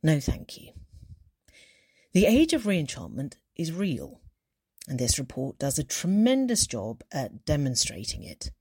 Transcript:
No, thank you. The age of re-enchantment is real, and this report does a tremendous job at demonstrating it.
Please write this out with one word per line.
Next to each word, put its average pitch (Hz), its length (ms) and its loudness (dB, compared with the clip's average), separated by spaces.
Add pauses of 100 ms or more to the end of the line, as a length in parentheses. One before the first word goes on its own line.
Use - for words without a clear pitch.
No, 156 160 6
thank - 380 -4
you. - 160 -20 (1400)
The 190 140 6
age 277 280 6
of 254 120 0
re-enchantment 143 720 -4 (180)
is 165 160 -4
real, 170 500 -4 (680)
and 127 120 -4
this 123 180 0
report 131 400 -6
does 139 220 -2
a 147 40 -2
tremendous 233 840 2
job 110 440 -8
at - 340 -8
demonstrating 127 800 -2
it. - 380 -14